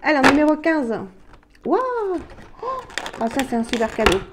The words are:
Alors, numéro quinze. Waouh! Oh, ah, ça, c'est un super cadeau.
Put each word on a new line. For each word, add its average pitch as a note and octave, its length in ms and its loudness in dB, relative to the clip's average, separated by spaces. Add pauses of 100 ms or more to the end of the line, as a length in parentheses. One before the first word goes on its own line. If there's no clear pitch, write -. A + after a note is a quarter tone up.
Alors, C#4+ 280 2
numéro D4+ 260 6
quinze. D4+ 380 0 (680)
Waouh! F4 160 2 (800)
Oh, A4+ 40 -10 (540)
ah, A3+ 80 -2
ça, A#3 200 -4
c'est A#3+ 80 -4
un A3+ 80 0
super A3+ 300 -4
cadeau. G3+ 240 2 (140)